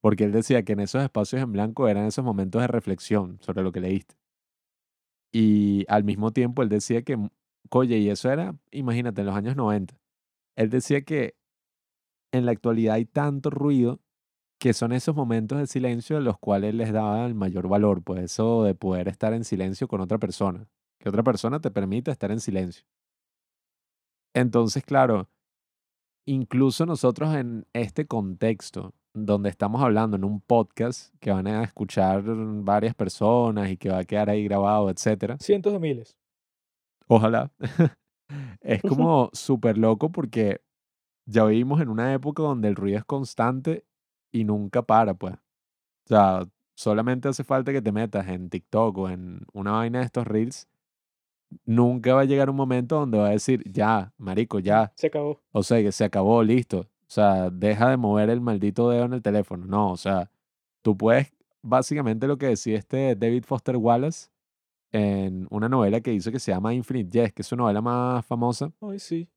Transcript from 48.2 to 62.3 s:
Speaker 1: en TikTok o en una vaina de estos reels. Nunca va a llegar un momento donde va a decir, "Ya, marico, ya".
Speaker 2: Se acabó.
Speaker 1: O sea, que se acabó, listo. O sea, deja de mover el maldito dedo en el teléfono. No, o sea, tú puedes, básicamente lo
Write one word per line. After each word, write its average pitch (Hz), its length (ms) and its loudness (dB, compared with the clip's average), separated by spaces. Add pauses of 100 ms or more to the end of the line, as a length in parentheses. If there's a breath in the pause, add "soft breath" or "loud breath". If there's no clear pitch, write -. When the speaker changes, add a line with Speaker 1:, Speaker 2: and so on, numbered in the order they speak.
Speaker 1:
en 90 200 -8
TikTok 101 480 -2
o 95 140 -4
en 90 300 -12 (120)
una 101 200 -6
vaina 117 280 -2
de 127 60 -2
estos 120 200 -4
reels. 110 400 -2 (1000)
Nunca 120 480 4
va 135 80 6
a - 20 4
llegar 139 240 2
un 135 80 -2
momento 127 420 0
donde 123 200 0
va 104 100 4
a 104 40 2
decir, 110 380 0
"Ya, 104 460 0
marico, 104 420 -4
ya". 104 380 4
Speaker 2:
Se 165 120 -2
acabó. 147 340 -4 (100)
Speaker 1:
O 107 100 0
sea, 113 200 2
que 101 100 2
se - 120 0
acabó, 104 380 4
listo. 113 380 2
O - 340 -18
sea, 95 360 4
deja 104 400 2
de 131 80 2
mover 107 320 2
el 120 100 0
maldito 110 480 0
dedo 120 160 2
en 123 80 -2
el 123 100 -6
teléfono. 98 440 -2
No, 98 260 0
o 90 60 -6
sea, 95 320 -2 (520)
tú 107 140 2
puedes, 113 340 4 (320)
básicamente 127 640 0
lo 139 120 0